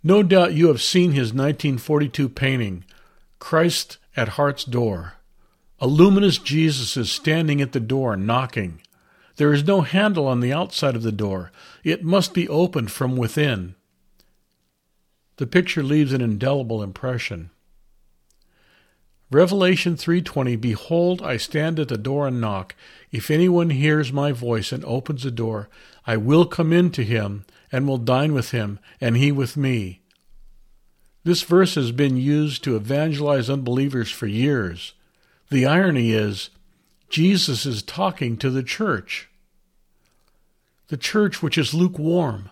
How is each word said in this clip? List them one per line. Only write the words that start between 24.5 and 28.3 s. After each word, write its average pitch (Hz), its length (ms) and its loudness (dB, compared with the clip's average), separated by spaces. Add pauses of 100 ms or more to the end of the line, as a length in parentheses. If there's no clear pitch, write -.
and 131 120 -8
opens 123 380 -4
the 135 80 -4
door, 113 380 -6 (380)
I 113 100 0
will 143 280 4
come 165 280 0
in 175 180 4
to 120 140 -2
him 101 420 -2 (260)
and 135 140 -2
will 135 120 0
dine 131 360 2